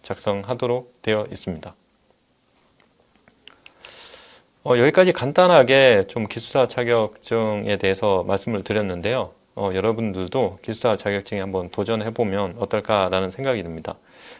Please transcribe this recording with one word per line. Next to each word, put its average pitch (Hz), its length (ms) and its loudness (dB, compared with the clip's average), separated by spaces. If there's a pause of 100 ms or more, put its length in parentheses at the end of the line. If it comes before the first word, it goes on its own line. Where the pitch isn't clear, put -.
작성하도록 120 1000 -6
되어 107 300 0
있습니다. 90 420 -10 (3000)
어, 127 160 2
여기까지 165 340 6
간단하게 135 960 6
좀 110 220 -6
기숙사 120 400 -2
자격증에 110 1080 -2
대해서 95 440 0
말씀을 98 400 -2
드렸는데요. 101 720 -4 (240)
어, 101 180 -2
여러분들도 98 880 -2
기숙사 113 340 -2
자격증에 101 440 -6
한번 92 300 -6
도전해보면 107 920 -4
어떨까라는 95 720 0
생각이 127 320 -4
듭니다. 82 320 -10 (440)